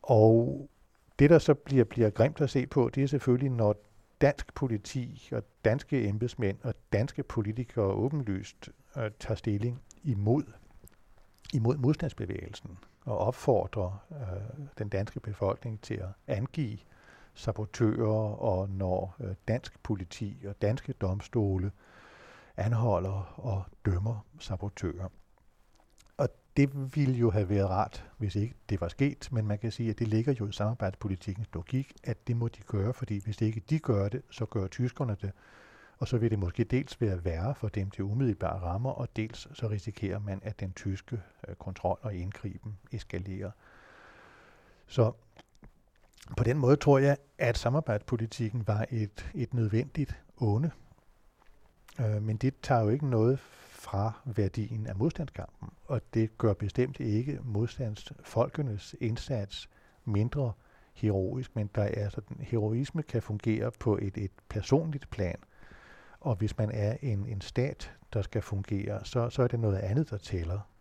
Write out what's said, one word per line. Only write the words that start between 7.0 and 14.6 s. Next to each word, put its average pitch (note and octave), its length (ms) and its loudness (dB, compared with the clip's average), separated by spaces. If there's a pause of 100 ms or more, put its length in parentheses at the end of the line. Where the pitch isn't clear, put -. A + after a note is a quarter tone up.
politikere A2 640 -2
åbenlyst, G2+ 800 -2 (280)
øh, A2 140 -4 (100)
tager - 160 -4
stilling A#2 460 -2 (200)
imod, A#2 400 2 (1120)
imod B2 240 2
modstandsbevægelsen G#2 1040 -2 (260)
og A2 140 -2
opfordrer, G2 920 0
øh, A#2 560 -10 (120)